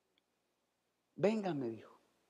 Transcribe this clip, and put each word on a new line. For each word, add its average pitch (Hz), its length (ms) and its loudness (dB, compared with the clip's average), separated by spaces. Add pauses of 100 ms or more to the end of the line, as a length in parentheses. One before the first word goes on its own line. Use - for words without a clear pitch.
(1160)
"Venga", 190 380 2
me 127 160 -2
dijo. - 300 -14 (300)